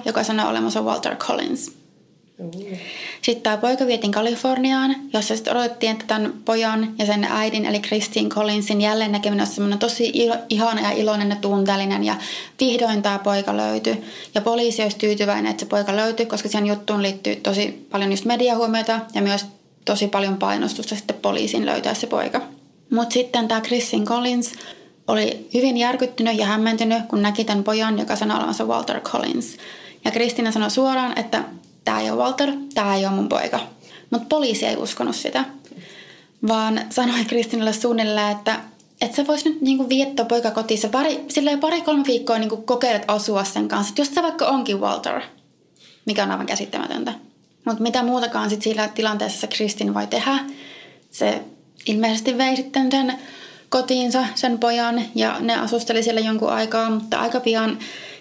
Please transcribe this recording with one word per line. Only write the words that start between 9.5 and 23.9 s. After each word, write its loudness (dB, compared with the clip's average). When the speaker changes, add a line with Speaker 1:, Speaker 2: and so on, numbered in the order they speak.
Speaker 1:
semmonen 0
tosi 0
ilo-, 4
ihana 2
ja 0
iloinen 2
ja 0
tunteellinen, 2
ja 0
vihdoin 2
tää 0
poika 0
löytyi. 0
Ja 2
poliisi 2
olisi -2
tyytyväinen, 2
että -4
se -8
poika 0
löytyi, 2
koska -4
siihen 0
juttuun 0
liittyy -2
tosi -2
paljon 0
just -2
mediahuomiota 2
ja 0
myös 0
tosi 2
paljon 0
painostusta -2
sitten -6
poliisin 0
löytää 0
se -4
poika. -2
Mut 0
sitten 0
tää 2
Christine 0